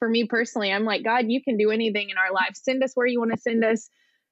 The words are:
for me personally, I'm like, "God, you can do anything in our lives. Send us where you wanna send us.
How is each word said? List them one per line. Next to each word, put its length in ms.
for 80
me 160
personally, 480
I'm 120
like, 200
"God, 240
you 120
can 160
do 140
anything 400
in 80
our 140
lives. 320
Send 180
us 120
where 120
you 140
wanna 160
send 280
us. 240